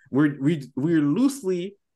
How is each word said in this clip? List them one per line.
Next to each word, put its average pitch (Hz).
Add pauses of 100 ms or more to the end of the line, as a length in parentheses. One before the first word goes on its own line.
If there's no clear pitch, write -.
we're, 147
we, 147 (120)
we're 160
loosely 185 (200)